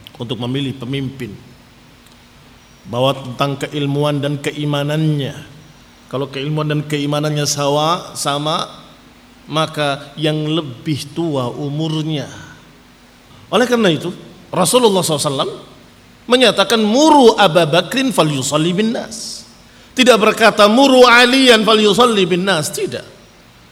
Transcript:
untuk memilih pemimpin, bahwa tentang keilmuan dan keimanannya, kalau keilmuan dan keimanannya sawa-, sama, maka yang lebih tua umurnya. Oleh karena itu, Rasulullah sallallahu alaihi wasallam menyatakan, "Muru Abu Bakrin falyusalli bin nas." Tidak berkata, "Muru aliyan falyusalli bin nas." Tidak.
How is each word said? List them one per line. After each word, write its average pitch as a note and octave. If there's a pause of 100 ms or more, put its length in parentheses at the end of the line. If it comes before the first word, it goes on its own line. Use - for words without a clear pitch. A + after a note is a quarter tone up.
(240)
untuk A#2
memilih B2+
pemimpin, B2 (1500)
bahwa B2
tentang C3+
keilmuan C#3+
dan C#3+
keimanannya, D3 (560)
kalau B2
keilmuan D3+
dan D3+
keimanannya D3
sawa-, D3
sama, D3+ (800)
maka D3
yang D3+
lebih D3+
tua C#3
umurnya. D3+ (1200)
Oleh A#3
karena A3+
itu, D3 (360)
Rasulullah F#3+
sallallahu D3
alaihi C#3+
wasallam E3+ (760)
menyatakan, A3+
"Muru C4+
Abu F3
Bakrin F#3
falyusalli D#3
bin G#3+
nas." - (500)
Tidak A3+
berkata, G#3+
"Muru C4
aliyan A#3+
falyusalli G#3+
bin F3+
nas." D#3+
Tidak. - (680)